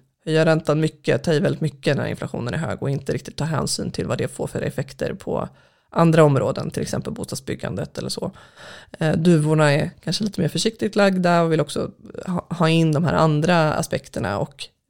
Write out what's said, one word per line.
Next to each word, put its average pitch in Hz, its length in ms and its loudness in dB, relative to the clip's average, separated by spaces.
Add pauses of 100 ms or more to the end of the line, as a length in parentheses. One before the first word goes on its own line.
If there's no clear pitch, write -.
(240)
höja 156 200 2
räntan 156 340 2
mycket, 151 440 0
ta 170 100 0
i 147 60 2
väldigt 139 220 0
mycket 147 360 -2
när 113 100 -2
inflationen - 460 -6
är - 40 -4
hög 151 260 -6
och 135 60 -2
inte 139 240 -4
riktigt - 220 -8
ta - 80 -6
hänsyn - 480 -4
till - 140 -6
vad - 120 -4
det - 100 -4
får - 200 -6
för - 140 -6
effekter - 520 -6
på - 360 -6 (400)
andra 165 340 6
områden, 139 480 2
till - 120 -4
exempel - 300 -6
bostadsbyggandet - 840 -8
eller - 120 -8
så. - 220 -6 (680)
Eh, 156 160 0
duvorna 156 560 4
är 160 200 0 (120)
kanske 185 200 -4
lite 202 180 -4
mer 160 60 2
försiktigt 220 480 -2
lagda 185 460 4
och 165 100 2
vill 160 100 2
också - 300 -4 (340)
ha, 180 240 -4
ha 165 200 2
in 160 220 4
de 151 120 0
här 143 100 2
andra 160 600 2
aspekterna - 640 -4
och, - 280 -8 (220)